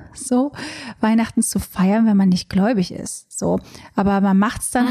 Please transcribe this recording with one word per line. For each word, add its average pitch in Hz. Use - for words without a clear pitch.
so 262
Weihnachten 226
zu -
feiern, 202
wenn 208
man 190
nicht 180
gläubig 196
ist, -
so. 180
Aber 196
man 196
macht's -
dann 254